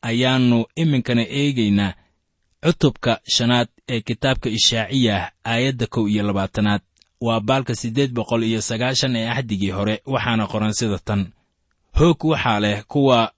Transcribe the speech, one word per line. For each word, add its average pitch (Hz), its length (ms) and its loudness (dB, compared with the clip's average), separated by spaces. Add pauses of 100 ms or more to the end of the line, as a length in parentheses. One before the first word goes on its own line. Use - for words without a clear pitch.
ayaannu 120 600 2 (120)
iminkana 131 520 0
eegaynaa 110 640 0 (680)
cutubka 143 640 0
shanaad 120 400 2 (200)
ee 120 120 -2
kitaabka 127 480 -2
Ishaaciya, 110 840 0 (120)
aayadda 120 420 -2
kow 110 220 0
iyo 104 140 2
labaatanaad. 104 580 0 (400)
Waa 113 200 0
baalka 127 340 0
siddeed 123 380 -2
boqol 113 320 0
iyo 113 160 0
sagaashan 123 560 -2
ee 113 120 -2
axdigii 107 420 -2
hore, 101 360 -2
waxaana 113 400 0
qoran 107 260 -2
sida 101 260 -2
tan: 98 340 -4 (680)
"Hoog 160 260 4
waxaa 127 360 0
leh 104 280 -2
kuwa 127 500 2